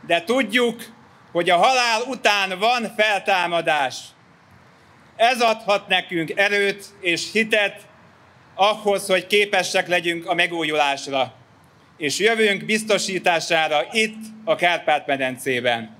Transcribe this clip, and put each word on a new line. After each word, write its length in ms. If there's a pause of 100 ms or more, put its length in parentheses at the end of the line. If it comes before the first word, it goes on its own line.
De 180
tudjuk, 580 (500)
hogy 180
a 60
halál 500
után 520
van 380
feltámadás. 1000 (1200)
Ez 240
adhat 480
nekünk 500
erőt 460 (160)
és 320
hitet 480 (760)
ahhoz, 520
hogy 200
képesek 640
legyünk 380
a 80
megújulásra, 1000 (640)
és 220
jövőnk 460
biztosítására 1300
itt, 280 (260)
a 100
Kárpát-medencében. 1500